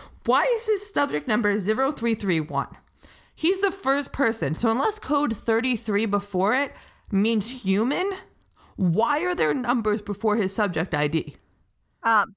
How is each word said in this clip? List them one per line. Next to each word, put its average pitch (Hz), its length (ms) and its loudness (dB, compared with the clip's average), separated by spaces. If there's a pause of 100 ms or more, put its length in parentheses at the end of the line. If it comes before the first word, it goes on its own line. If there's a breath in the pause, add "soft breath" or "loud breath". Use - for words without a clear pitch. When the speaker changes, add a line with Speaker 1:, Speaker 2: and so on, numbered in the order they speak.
(260 loud breath)
Speaker 1:
Why 262 200 4
is 466 200 0
his - 280 -2
subject 285 340 0
number 208 320 2
zero 220 320 0
three 226 240 0
three 190 240 0
one? 139 300 -4 (680 soft breath)
He's 359 240 0
the 392 100 0
first 277 440 -2
person. 220 420 0
So 226 160 0
unless 277 260 0
code 285 380 0
thirty-three 226 680 0
before 196 500 0
it 277 160 -2 (400 loud breath)
means 220 540 0
human, 269 480 0 (640 soft breath)
why 220 480 2
are 359 100 -2
there 311 180 2
numbers 226 480 0
before 208 360 -2
his 190 180 0
subject 180 400 -2
I 151 140 0
D? - 260 -4 (640)
Speaker 2:
Uh, 220 360 2